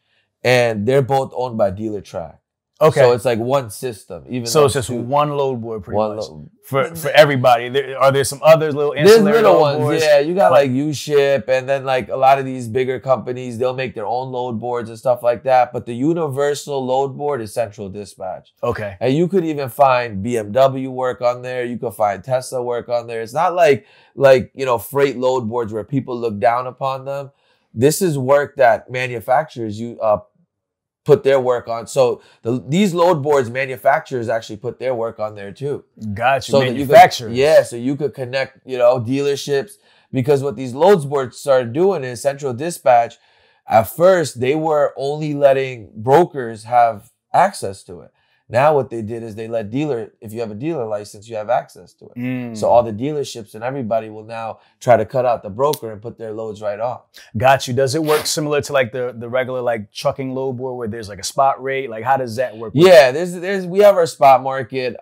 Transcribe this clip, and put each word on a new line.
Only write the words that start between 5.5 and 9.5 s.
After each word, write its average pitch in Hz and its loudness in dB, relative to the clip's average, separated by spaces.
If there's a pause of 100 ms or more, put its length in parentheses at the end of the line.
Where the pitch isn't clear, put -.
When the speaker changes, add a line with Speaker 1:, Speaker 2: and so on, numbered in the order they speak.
Speaker 2:
board 110 -10
pretty 104 -6
Speaker 1:
one 107 -2
Speaker 2:
much 107 -8
Speaker 1:
lo- 76 -20 (140)
Speaker 2:
for, 135 -4
for 160 -6
everybody. 127 0
There, 131 -6
are 135 2
there 135 0
some 139 -8
other 156 4
little 147 -2
Speaker 1:
There's 151 6
Speaker 2:
ancillary 214 6
Speaker 1:
little 208 6